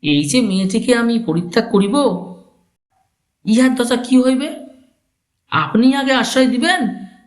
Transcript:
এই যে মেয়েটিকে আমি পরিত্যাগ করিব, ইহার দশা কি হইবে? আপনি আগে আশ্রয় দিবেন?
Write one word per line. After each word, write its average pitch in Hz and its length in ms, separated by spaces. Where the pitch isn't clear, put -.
এই 147 220
যে 247 160
মেয়েটিকে 196 540
আমি 233 240
পরিত্যাগ 175 540
করিব, 202 220
ইহার 254 300
দশা 240 220
কি 254 260
হইবে? 262 260
আপনি 220 440
আগে 269 180
আশ্রয় 262 340
দিবেন? 320 340